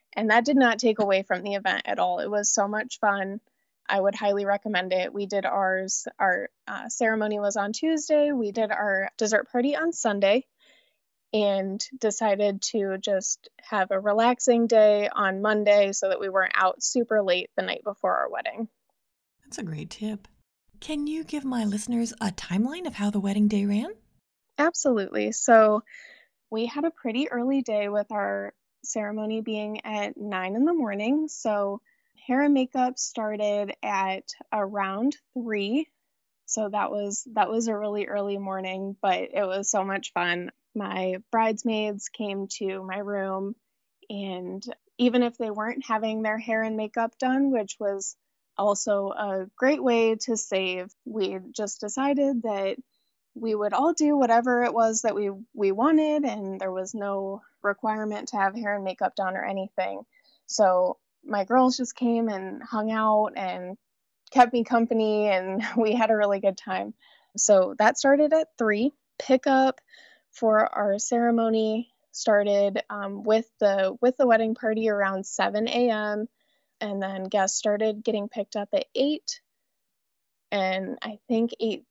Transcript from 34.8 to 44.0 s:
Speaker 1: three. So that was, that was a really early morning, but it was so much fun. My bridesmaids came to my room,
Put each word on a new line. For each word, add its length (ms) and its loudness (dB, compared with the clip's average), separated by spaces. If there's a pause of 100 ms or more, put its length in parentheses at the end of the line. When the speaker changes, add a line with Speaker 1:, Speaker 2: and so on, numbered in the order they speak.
Speaker 1:
three. 560 -2 (560)
So 240 -4
that 220 -2
was, 420 -6
that 160 2
was 180 0
a 100 -2
really 300 -4
early 300 -4
morning, 640 -6
but 320 0
it 120 0
was 240 -4
so 140 0
much 300 -6
fun. 380 -2 (220)
My 440 -4 (140)
bridesmaids 800 0
came 380 -6 (120)
to 240 -6
my 140 -8
room, 580 -4 (540)